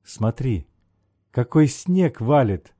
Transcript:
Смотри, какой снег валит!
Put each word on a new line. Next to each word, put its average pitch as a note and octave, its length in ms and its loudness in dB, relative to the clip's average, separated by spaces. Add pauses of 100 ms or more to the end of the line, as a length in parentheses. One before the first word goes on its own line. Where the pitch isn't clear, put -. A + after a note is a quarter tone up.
Смотри, A2+ 680 -4 (600)
какой - 380 2
снег F3+ 540 -2
валит! A2+ 580 0